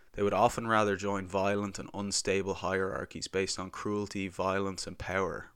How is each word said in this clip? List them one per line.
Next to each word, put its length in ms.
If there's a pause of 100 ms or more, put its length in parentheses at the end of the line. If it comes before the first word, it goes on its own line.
(140)
they 100
would 100
often 320
rather 300
join 320
violent 500
and 160
unstable 600
hierarchies 760
based 320
on 100
cruelty, 600
violence, 580
and 100
power, 580